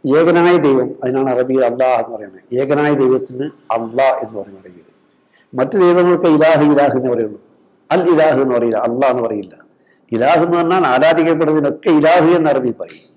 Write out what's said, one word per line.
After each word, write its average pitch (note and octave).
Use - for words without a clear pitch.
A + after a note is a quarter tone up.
ഏകനായ F3
ദൈവം, C3
അതിനാണ് C3
അറബിയിൽ C3
അല്ലാഹ് B2+
എന്ന് A#2
പറയുന്നത്. F#2+
ഏകനായ D3
ദൈവത്തിന് B2+
അല്ലാഹ് A#2+
എന്ന് A2
പറയുന്നത് F#2+
അറബിയിൽ. F2
മറ്റു C3+
ദൈവങ്ങൾക്ക് F3
ഇലാഹ്, D#3
ഇലാഹ് C#3
എന്ന് B2+
പറയുള്ളൂ, A2
അൽ F3+
ഇലാഹ് D3+
എന്ന് B2+
പറയില്ല, A2+
അല്ലാഹ് B2+
എന്ന് A#2+
പറയില്ല. G#2
ഇലാഹ് D#3
എന്ന് F3
പറഞ്ഞാൽ F3
ആരാധിക്കപ്പെടുന്നതിനൊക്കെ D#3
ഇലാഹ് E3
എന്ന് D#3
അറബി B2+
പറയും. -